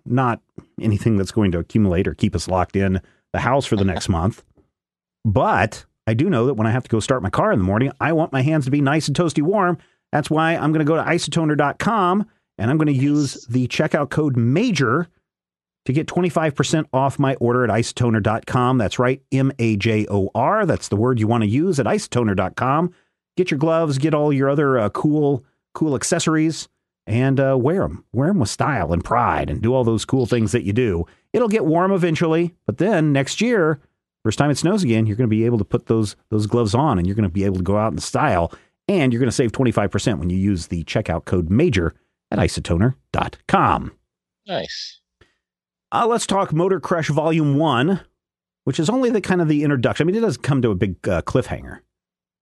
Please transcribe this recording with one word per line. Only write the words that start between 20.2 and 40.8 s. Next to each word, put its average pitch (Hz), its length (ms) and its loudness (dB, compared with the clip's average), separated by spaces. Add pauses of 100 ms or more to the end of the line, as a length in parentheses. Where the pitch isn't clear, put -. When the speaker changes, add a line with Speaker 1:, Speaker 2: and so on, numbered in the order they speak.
Speaker 1:
R. 175 300 0
That's 127 240 -2
the 101 80 -2
word 117 240 0
you 107 60 0
wanna 113 180 2
use 143 340 0
at 123 80 2
isotoner.com. 123 1080 0 (420)
Get 180 140 0
your 151 80 -2
gloves, 160 400 0
get 156 160 0
all 151 180 2
your 139 160 2
other, 139 300 2
uh, 104 100 2
cool, 147 560 0 (300)
cool 151 200 -2
accessories, 160 720 -2 (380)
and, 127 320 0
uh, 135 220 2
wear 156 240 0
'em. 78 180 -8 (100)
Wear 147 180 0
'em 208 100 2
with 101 80 0
style 113 440 -2
and 85 120 0
pride 87 460 0
and 69 120 -4
do 117 120 0
all 127 100 2
those 113 220 0
cool 131 200 0
things 113 260 0
that 120 120 0
you 98 80 -2
do. 101 320 0 (300)
It'll 233 140 2
get 208 180 0
warm 175 260 2
eventually, 170 640 0 (120)
but - 120 -6
then 160 340 2
next 139 280 -2
year, 190 380 2 (460)
first 110 140 -2
time 147 120 2
it 135 80 2
snows 190 240 0
again, 110 240 2
you're 101 100 -2
gonna 120 120 0
be 110 160 2
able 117 140 2
to 101 60 0
put - 220 -4
those, 110 300 0 (140)
those 107 160 0
gloves 113 280 0
on, 131 240 2
and 85 80 0
you're 98 80 0
gonna 107 140 0
be 95 160 -2
able 95 140 0
to 90 40 -2
go 98 160 0
out 110 140 0
in 156 60 -6
style, 120 520 0 (380)
and 147 240 2
you're 117 80 0
gonna 123 100 2
save 117 220 0
twenty-five 113 400 0
percent 101 260 0
when 87 120 -2
you 90 60 0
use 95 300 0
the 85 180 -6